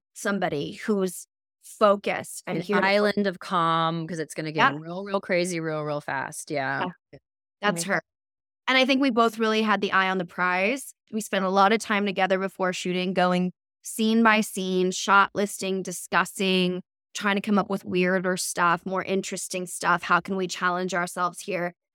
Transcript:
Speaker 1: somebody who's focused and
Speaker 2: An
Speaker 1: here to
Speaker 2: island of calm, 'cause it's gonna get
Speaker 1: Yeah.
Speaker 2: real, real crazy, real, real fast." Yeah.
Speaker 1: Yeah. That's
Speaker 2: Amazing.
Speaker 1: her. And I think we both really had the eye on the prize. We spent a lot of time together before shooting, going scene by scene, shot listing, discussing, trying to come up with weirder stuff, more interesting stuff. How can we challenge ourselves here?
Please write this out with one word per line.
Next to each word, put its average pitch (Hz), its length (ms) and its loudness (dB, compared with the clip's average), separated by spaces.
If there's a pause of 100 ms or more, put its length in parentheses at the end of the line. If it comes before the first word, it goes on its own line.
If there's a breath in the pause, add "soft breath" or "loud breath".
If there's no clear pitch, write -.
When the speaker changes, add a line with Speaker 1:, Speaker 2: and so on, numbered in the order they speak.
(140)
Speaker 1:
somebody 180 580 -2
who's 196 540 -2 (360)
focused 196 840 0
and 170 120 -4
Speaker 2:
An 175 60 -4
Speaker 1:
here 190 160 0
to 190 60 2
Speaker 2:
island 202 400 2
of 185 120 -2
calm, 165 680 0
'cause 165 120 -8
it's 151 160 -8
gonna 156 180 -8
get 165 180 2
Speaker 1:
Yeah. - 20 -2
Speaker 2:
real, 165 320 -10
real 202 160 -2
crazy, 175 400 0
real, 156 220 -4
real 147 180 -4
fast." - 500 -8
Yeah. 139 360 -2 (260)
Speaker 1:
Yeah. 139 60 -20 (420)
That's 185 220 0
Speaker 2:
Amazing. - 20 -8
Speaker 1:
her. 185 180 0 (640)
And 262 100 4
I 262 80 6
think 269 160 4
we 277 80 4
both 226 280 2
really 220 240 2
had 208 180 2
the 196 120 0
eye 190 180 4
on 190 80 0
the 180 80 -2
prize. 185 680 -2 (180)
We 220 80 -4
spent 190 240 -2
a 185 60 0
lot 196 220 6
of 226 80 2
time 208 260 0
together 190 320 0
before 185 340 -2
shooting, 180 420 -4
going 180 380 2 (300)
scene 220 400 0
by 214 200 6
scene, 185 500 -2
shot 196 420 4
listing, 190 480 -4
discussing, 180 1000 0 (320)
trying 202 220 0
to 196 60 -2
come 208 160 2
up 185 120 0
with 196 140 -4
weirder 180 520 0
stuff, 175 500 0
more 185 180 -2
interesting 190 640 -6
stuff. 175 380 0
How 175 160 2
can 196 160 -4
we 185 100 -2
challenge 180 480 -2
ourselves 175 460 -4
here? 175 340 -6 (200)